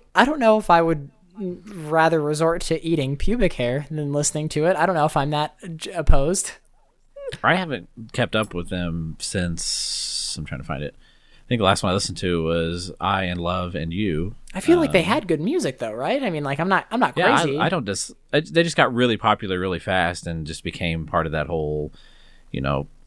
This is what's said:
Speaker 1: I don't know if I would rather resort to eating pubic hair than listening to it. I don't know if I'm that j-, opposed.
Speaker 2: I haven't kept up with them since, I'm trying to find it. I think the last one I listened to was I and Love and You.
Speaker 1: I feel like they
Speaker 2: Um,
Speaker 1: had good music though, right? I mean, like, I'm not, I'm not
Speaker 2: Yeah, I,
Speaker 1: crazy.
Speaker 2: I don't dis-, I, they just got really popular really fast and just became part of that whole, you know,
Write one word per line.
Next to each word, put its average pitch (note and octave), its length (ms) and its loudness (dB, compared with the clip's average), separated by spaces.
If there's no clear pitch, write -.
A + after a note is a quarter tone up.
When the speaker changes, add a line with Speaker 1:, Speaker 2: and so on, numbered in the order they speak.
Speaker 1:
I G#3+ 120 6
don't D4+ 140 0
know A3 180 6
if G#3+ 120 0
I E3+ 120 8
would D#3+ 280 0
rather E3 840 0
resort D#3 420 0
to - 200 -2
eating C#3+ 340 0
pubic G3+ 360 2
hair B2+ 380 -2
than D3 220 -4
listening D3+ 360 -2
to D3+ 160 0
it. F3+ 120 4
I D#3 80 2
don't F#3 100 2
know D3+ 100 4
if D3+ 120 0
I'm C#3+ 140 0
that D3+ 240 -4
j-, - 140 -12
opposed. E3 600 6
Speaker 2:
I D3+ 120 4
haven't D#3 340 -4
kept - 220 0
up G#2+ 180 0
with F2 160 -6
them E2 500 -4
since, - 1160 -4
I'm D#2 80 -8
trying C#2+ 160 -8
to D#2 60 -12
find C#2+ 160 -6
it. - 140 -8
I - 500 -20
think A#2+ 120 -2
the G#2 60 2
last F#2+ 180 4
one F#2+ 80 0
I - 20 2
listened F#2 260 -2
to F2 240 0
was E2 560 -2
I F#2+ 260 0
and F2 140 -4
Love F2+ 360 -4
and E2 180 -6
You. F#2 400 -2
Speaker 1:
I F#3+ 60 -6
feel F4 180 4
like D#4 140 0
they F#3+ 60 4
Speaker 2:
Um, D#3+ 60 0
Speaker 1:
had A3 220 0
good D#3 140 0
music G#3 360 -2
though, A2+ 160 -6
right? F3 300 -2
I G#3+ 80 -2
mean, D3+ 120 -4
like, C#3 160 -4
I'm E3+ 100 -2
not, F#3 200 2
I'm A#3 100 -2
not F3+ 180 0
Speaker 2:
Yeah, F3 180 4
I, D#3 80 4
Speaker 1:
crazy. C#3+ 160 0
Speaker 2:
I C3 100 2
don't D#3+ 160 -2
dis-, G2 260 -6
I, C#3+ 60 4
they D#3+ 240 2
just E3+ 140 -2
got C3 160 4
really A#2+ 240 4
popular G2+ 420 2
really F#2 180 -2
fast F2 480 0
and D#2+ 220 -6
just D#2 160 -10
became E2 420 -4
part E2 220 0
of D2+ 60 -4
that D#2 140 -2
whole, D2+ 440 -4
you C2 100 -4
know, C#2 260 -2